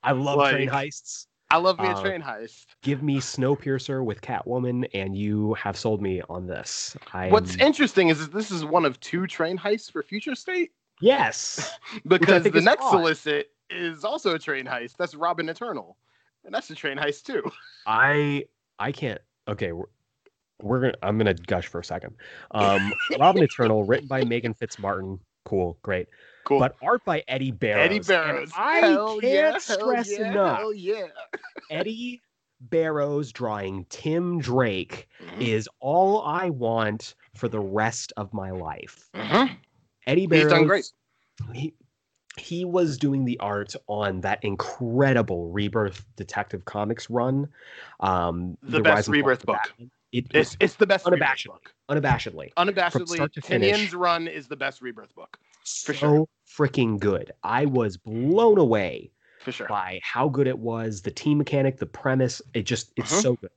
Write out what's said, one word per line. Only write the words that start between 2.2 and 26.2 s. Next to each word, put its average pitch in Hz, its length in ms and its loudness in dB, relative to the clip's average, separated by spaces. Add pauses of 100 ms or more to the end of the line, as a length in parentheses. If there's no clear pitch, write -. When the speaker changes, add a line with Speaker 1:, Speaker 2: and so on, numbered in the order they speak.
Speaker 2:
heist. 113 440 -12 (160)
Speaker 1:
give 139 220 -2
me 143 160 0
Snowpiercer 135 840 -2
with 107 160 -4
Catwoman, 123 760 -4
and 98 220 -4
you 104 380 -2
have 101 240 -6
sold 107 240 -2
me 95 260 -4
on 90 200 -10
this. - 500 -10 (160)
I 92 160 -4
Speaker 2:
What's 190 240 6
Speaker 1:
am 90 80 2
Speaker 2:
interesting 262 480 6
is 151 100 4
that 156 140 -8
this 208 180 -4
is 165 140 -4
one 160 180 2
of 135 160 0
two 180 280 -4
train 175 300 -4
heists 208 320 -2
for 156 140 -8
Future 247 320 -6
State. 359 360 -4 (280)
Speaker 1:
Yes. 196 720 2 (180)
Speaker 2:
<laughs> - 140 -14
Speaker 1:
Which 170 100 4
I 185 40 6
Speaker 2:
Because 175 260 6
Speaker 1:
think 185 100 2
Speaker 2:
the 160 60 6
Speaker 1:
is 170 60 4
Speaker 2:
next 254 180 4
Speaker 1:
odd. 262 80 2
Speaker 2:
solicit 156 600 0 (180)
is 170 340 -8
also 208 320 -2
a 160 40 -4
train 135 260 -6
heist. 123 320 -8
That's 175 180 -4
Robin 165 320 -2
Eternal. 160 500 -10 (460)
And - 100 -16
that's - 180 -6
a 160 40 -14
train 139 220 -6
heist, 147 260 -4
too. 220 260 -4 (180)
<laughs> - 200 -16
Speaker 1:
I, 143 580 2 (340)
I 123 120 -4
can't. 120 300 -6 (260)
Okay, 107 240 -4
we're, 87 140 -8 (800)
we're 117 180 0
gonna, 131 120 2 (100)
I'm 104 160 0
gonna 104 160 4
gush 87 320 -4
for 85 120 -8
a 87 40 -12
second. - 320 -10 (360)
Um, 98 400 2 (140)
Speaker 2:
<laughs> - 140 -2
Speaker 1:
Robin 180 240 8
Eternal, 110 400 2
written 131 240 0
by 131 160 0
Megan 117 320 -2
Fitzmartin. 98 640 -6 (240)
Cool, 90 400 -2
great. 92 240 -4 (380)